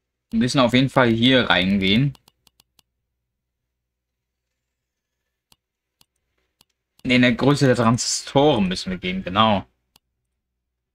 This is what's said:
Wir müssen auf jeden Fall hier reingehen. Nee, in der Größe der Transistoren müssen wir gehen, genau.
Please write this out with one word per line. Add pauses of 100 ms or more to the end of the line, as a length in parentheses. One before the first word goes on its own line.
(300)
Wir
müssen
auf
jeden
Fall
hier
reingehen. (4000)
Nee,
in
der
Größe
der
Transistoren
müssen
wir
gehen,
genau. (1300)